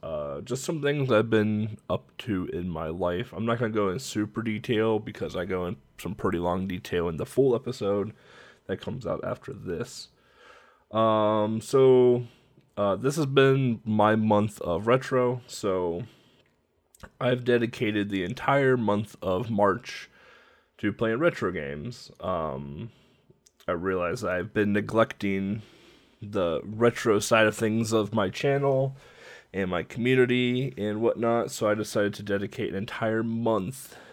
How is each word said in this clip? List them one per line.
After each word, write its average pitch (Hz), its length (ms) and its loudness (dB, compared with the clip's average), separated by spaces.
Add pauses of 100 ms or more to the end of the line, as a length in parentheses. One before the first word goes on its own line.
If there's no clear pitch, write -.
uh, 73 380 -6
just 135 200 -6
some 165 180 -6
things 143 300 0
I've 113 180 4
been 107 500 0 (120)
up - 280 -6
to 92 340 -4
in 87 180 -6
my 80 160 -6
life. 87 460 -4
I'm 104 120 -6
not 117 140 -2
gonna 113 140 -2
go 104 160 0
in 90 100 -4
super 107 420 -4
detail 110 600 0
because 101 340 -10
I 90 120 -4
go 92 200 -4
in 90 120 -6 (200)
some - 160 -8
pretty 90 240 -2
long 90 300 -2
detail 87 400 -2
in 82 80 -4
the 73 100 -4
full 131 300 2
episode 104 560 -2 (560)
that 95 120 -6
comes - 240 -10
out - 200 -6
after - 280 -8
this. 92 540 -10 (880)
Um, 110 680 2
so, 123 680 6 (500)
uh, 101 180 2
this 131 220 -2
has 156 100 2
been 135 580 4
my 107 300 4
month 107 460 2
of 87 260 -2
retro, 127 640 2
so 90 560 -2 (1160)
I've 123 240 0
dedicated 113 680 2
the 98 120 0
entire 131 540 2
month 104 440 -2
of 95 300 -2
March 101 580 0 (680)
to 104 140 -2
playing 113 260 -2
retro 143 340 0
games. 73 680 -8
Um, 78 720 -6 (800)
I 92 40 -2
realize 90 520 -2
I've 90 280 -2
been 104 200 2
neglecting 104 920 0 (580)
the 98 440 -2
retro 110 560 2
side 110 260 6
of 104 100 0
things 110 360 0
of 107 200 2
my 104 180 0
channel 139 680 0 (580)
and 92 160 -2
my 87 140 -2
community 123 920 2
and 107 240 -4
whatnot, 117 520 0
so 110 160 -2
I 107 60 4
decided 104 400 -2
to 104 100 -12
dedicate 101 460 -4
an - 40 -8
entire 110 480 -4
month 113 760 -2 (160)